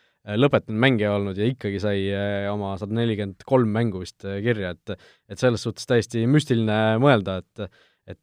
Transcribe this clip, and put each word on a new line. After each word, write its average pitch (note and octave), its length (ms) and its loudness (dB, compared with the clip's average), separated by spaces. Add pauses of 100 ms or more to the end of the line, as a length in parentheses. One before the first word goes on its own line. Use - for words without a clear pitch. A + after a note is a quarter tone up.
(240)
äh, G#2 160 -4
lõpetanud A#2 400 2
mängija G#2+ 380 2
olnud G2 180 -4
ja G2+ 80 0
ikkagi A2 400 -4
sai, G2 240 -2
äh, G2+ 400 -4
oma G2+ 320 -4
sada G#2+ 160 -6
nelikümmend G#2 480 -4
kolm B2+ 320 4
mängu A2 240 -2
vist, - 240 -16
äh, G2 160 -6
kirja, G#2 380 -2
et, - 180 -8 (320)
et G2 160 -12
selles A#2+ 160 4
suhtes - 240 -8
täiesti A#2 400 2
müstiline A2 800 2
mõelda, F#2+ 400 2
et, G2+ 240 -12 (400)
et, - 140 -16